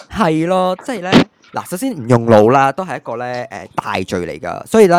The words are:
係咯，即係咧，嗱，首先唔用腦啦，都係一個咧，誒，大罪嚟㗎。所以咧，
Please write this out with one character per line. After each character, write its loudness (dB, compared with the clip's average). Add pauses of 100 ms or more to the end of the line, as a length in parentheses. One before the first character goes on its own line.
(120)
係 0
咯， 0
即 -10
係 -10
咧， -8 (420)
嗱， -10
首 -8
先 -6
唔 -6
用 2
腦 6
啦， 4
都 -8
係 -8
一 -12
個 -12
咧， -8
誒， -14
大 -6
罪 -4
嚟 -10
㗎。 -10
所 4
以 8
咧， 4